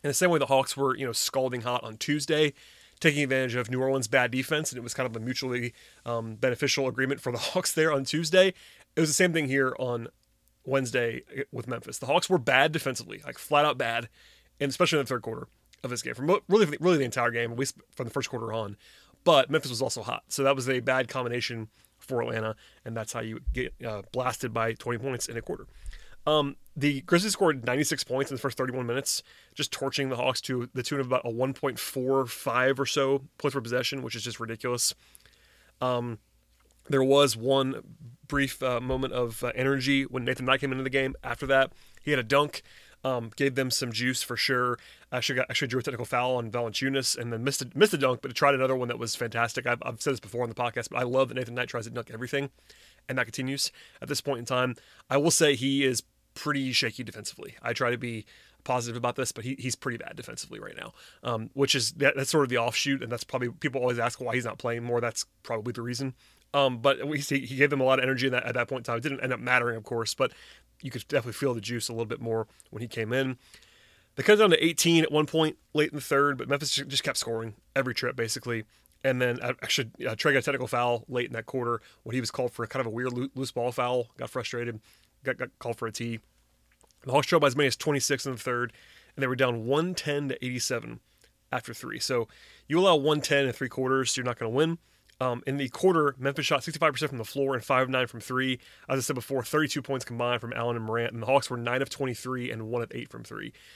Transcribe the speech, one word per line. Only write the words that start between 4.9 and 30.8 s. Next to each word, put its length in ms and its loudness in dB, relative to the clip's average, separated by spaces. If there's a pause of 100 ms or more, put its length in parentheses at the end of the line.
kind 140 -2
of 80 -6
a 40 -6
mutually, 540 -4 (320)
um, 300 -4
beneficial 500 0
agreement 340 0
for 120 -4
the 60 -6
<laughs> 120 -4
Hawks 220 -2
there 200 4
on 120 0
Tuesday. 500 4 (400)
It 60 2
was 80 4
the 60 2
same 180 4
thing 160 2
here 320 2
on 280 -4 (560)
Wednesday 600 0 (260)
with 160 -8
Memphis. 320 -8
The 80 -8
Hawks 240 2
were 80 4
bad 320 6
defensively, 560 -4
like, 100 -12
flat 280 4
out 120 2
bad, 320 -2 (520)
and 80 0
especially 320 2
in 40 0
the 40 -8
third 140 -2
quarter 260 -8 (340)
of 80 -6
this 100 -6
game, 140 -8
from 120 -4
mo-, 220 4
really, 320 6
really 160 6
the 80 4
entire 260 2
game, 200 -2
at 80 -8
least 180 -2 (180)
from 120 -6
the 60 -8
first 180 -4
quarter 220 -6
on. 240 -6 (480)
But 260 8
Memphis 200 0
was 120 -2
also 200 -2
hot, 260 -6
so 160 -2
that 100 6
was 140 -2
a 120 2
bad 280 2
combination 600 -4 (300)
for 240 -2
Atlanta, 320 -2 (300)
and 120 -6
that's 160 -6
how 80 -4
you 200 -6 (120)
get, 220 -4 (100)
uh, 180 -8 (100)
blasted 420 -2
by 200 0
twenty 220 -4
points 320 -6
in 80 -8
a 60 -6
quarter. 240 -10 (600)
Um, 300 2 (180)
the 280 0
Grizzlies 300 2
scored 340 2
ninety-six 380 0
points 260 -2
in 60 -4
the 40 -6
first 160 -4
thirty-one 300 -2
minutes, 360 -2 (320)
just 180 -4
torching 360 -2
the 80 -2
Hawks 260 0
to 300 -4
the 100 -6